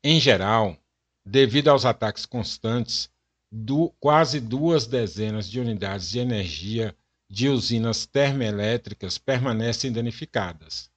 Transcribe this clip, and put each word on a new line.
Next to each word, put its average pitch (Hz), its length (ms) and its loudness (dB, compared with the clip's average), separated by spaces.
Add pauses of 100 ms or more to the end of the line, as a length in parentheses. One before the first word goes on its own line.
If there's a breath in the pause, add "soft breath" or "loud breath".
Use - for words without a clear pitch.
Em 156 160 6
geral, 107 560 4 (480)
devido 135 440 4
aos 139 180 6
ataques 113 400 -2
constantes, - 880 -4 (420)
du-, 139 440 0
quase 147 400 4
duas 131 480 0
dezenas 107 600 -4
de 113 120 -8
unidades 98 500 -4
de 110 80 -4
energia 104 800 -4 (340)
de 110 200 0
usinas 117 540 0
termoelétricas 113 1160 -2
permanecem 120 720 -2
danificadas. 110 1040 -8